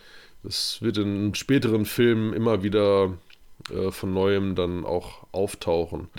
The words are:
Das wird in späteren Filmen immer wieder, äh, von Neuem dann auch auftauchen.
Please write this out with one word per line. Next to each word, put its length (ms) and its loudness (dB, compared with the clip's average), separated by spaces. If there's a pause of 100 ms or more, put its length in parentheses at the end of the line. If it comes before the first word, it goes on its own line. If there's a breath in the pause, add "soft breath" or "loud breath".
(420 loud breath)
Das 400 -6
wird 160 0
in 360 0
späteren 520 2
Filmen 480 2
immer 280 2
wieder, 520 4 (560)
äh, 200 -2
von 220 -6
Neuem 440 2
dann 280 -2
auch 480 -6
auftauchen. 760 -2 (100)